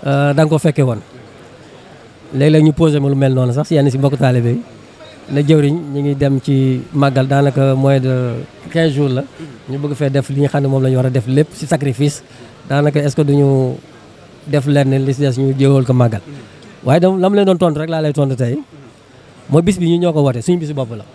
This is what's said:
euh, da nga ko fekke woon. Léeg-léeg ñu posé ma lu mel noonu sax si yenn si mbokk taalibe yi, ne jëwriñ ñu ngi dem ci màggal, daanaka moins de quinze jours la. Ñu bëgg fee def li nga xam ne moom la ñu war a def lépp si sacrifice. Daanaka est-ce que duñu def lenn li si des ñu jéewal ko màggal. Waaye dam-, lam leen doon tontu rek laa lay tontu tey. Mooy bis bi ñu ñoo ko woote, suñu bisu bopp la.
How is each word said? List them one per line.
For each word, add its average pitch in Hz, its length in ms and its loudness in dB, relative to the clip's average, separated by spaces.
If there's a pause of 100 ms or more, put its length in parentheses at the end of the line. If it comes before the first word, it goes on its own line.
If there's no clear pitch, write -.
euh, 143 260 0
da 143 100 2
nga 156 60 0
ko 156 80 2
fekke 151 240 0
woon. 123 160 0 (1400)
Léeg-léeg 151 300 4
ñu 156 100 4
posé 151 260 0
ma 139 100 -2
lu 139 60 0
mel 135 180 2
noonu 127 200 0
sax 147 140 -4
si 165 80 0
yenn 143 160 4
si 127 60 -4
mbokk 135 200 0
taalibe 123 300 2 (100)
yi, 240 40 -8 (680)
ne 143 140 -2
jëwriñ 147 320 2 (180)
ñu 143 80 -4
ngi 143 140 -2
dem 139 260 0
ci 131 400 0 (120)
màggal, 135 340 0
daanaka 139 480 2
moins 135 240 2
de 127 340 -2 (380)
quinze 165 220 0
jours 139 160 0
la. 131 140 -2 (460)
Ñu 135 80 -8
bëgg 143 180 -6
fee 143 140 -2
def 131 200 -2
li 139 120 -2
nga 143 80 2
xam 143 140 -2
ne 139 40 0
moom 135 160 0
la 131 60 2
ñu 131 60 2
war 127 100 0
a 131 40 0
def 123 180 -2
lépp 143 260 2
si - 140 -12
sacrifice. 143 560 -2 (460)
Daanaka 147 300 0
est-ce 143 160 -2
que 160 60 0
duñu 139 540 2 (720)
def 143 220 -2
lenn 135 380 2
li 135 80 0
si 131 80 -4
des 135 160 0
ñu 135 200 0
jéewal 139 280 4
ko 127 80 0
màggal. 117 280 2 (640)
Waaye 139 160 2
dam-, 185 200 2
lam 190 140 2
leen 202 120 2
doon 185 120 2
tontu 160 220 0
rek 160 100 -6
laa 160 120 -4
lay 151 120 0
tontu 139 220 0
tey. 123 240 -4 (920)
Mooy 151 120 4
bis 185 180 0
bi 175 100 0
ñu 170 100 2
ñoo 175 140 0
ko 151 80 0
woote, 127 200 0
suñu 175 180 0
bisu 151 140 -8
bopp 131 240 -6
la. 104 180 -16